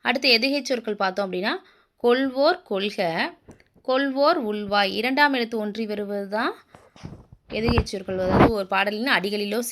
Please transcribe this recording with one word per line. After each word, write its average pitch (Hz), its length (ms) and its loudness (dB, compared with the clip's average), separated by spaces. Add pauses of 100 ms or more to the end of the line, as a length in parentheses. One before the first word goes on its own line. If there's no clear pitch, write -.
அடுத்து, 262 280 0
எதுகை 269 340 2
சொற்கள் 226 340 -4
பார்த்தோம் 190 360 -2
அப்படின்னா, 185 180 -2 (520)
"கொள்வோர் 269 600 2
கொள்க, 202 680 -2 (580)
கொள்வோர் 277 500 2
உள்வாய்" 208 560 0
இரண்டாம் 262 380 2
எழுத்து 233 260 -2
ஒன்றி 214 280 -4
வருவது 202 420 -6
தான் 240 260 -2 (960)
எதுகை 226 360 2
சொற்கள். 190 340 -6
அதாவது, 185 340 4
ஒரு 196 140 -2
பாடலின் 208 400 0
அடிகளிலோ 208 540 0 (120)